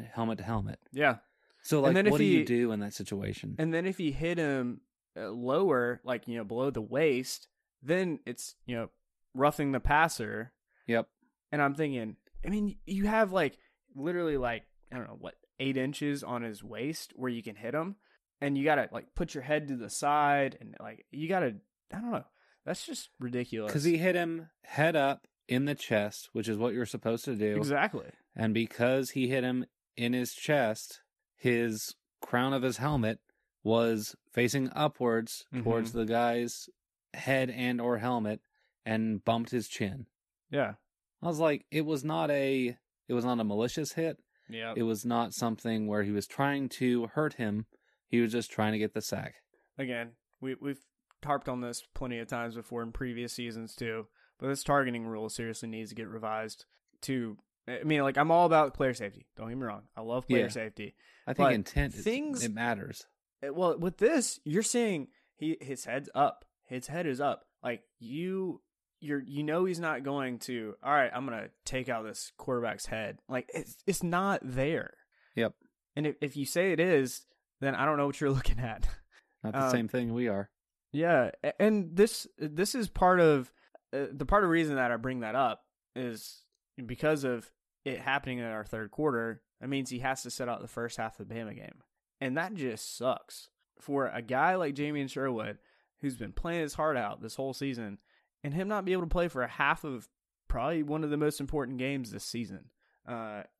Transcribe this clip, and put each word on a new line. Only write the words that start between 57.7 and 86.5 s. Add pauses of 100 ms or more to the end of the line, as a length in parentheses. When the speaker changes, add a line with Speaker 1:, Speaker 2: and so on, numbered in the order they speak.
Speaker 2:
mean,
like,
I'm
all
about
player
safety. (100)
Don't
get
me
wrong. (120)
I
love
player
Speaker 1:
Yeah.
Speaker 2:
safety. (320)
Speaker 1:
I
think
Speaker 2:
But
Speaker 1:
intent
is,
Speaker 2:
things
Speaker 1:
it
matters. (360)
Speaker 2:
Uh,
well,
with
this,
you're
seeing (280)
he,
his
head's
up. (220)
His
head
is
up. (160)
Like, (160)
you, (400)
you're,
you
know
he's
not
going
to,
"All
right,
I'm
gonna (160)
take
out
this
quarterback's
head." (100)
Like,
it's, (100)
it's
not
there. (400)
Speaker 1:
Yep. (420)
Speaker 2:
And
if,
if
you
say
it
is, (340)
then
I
don't
know
what
you're
<laughs>
looking
at. (560)
Speaker 1:
Not
the
Speaker 2:
Um,
Speaker 1:
same
thing
we
are. (420)
Speaker 2:
Yeah, (120)
a-,
and
this, (120)
this
is
part
of, (440)
uh,
the
part
of
reason
that
I
bring
that
up (320)
is (400)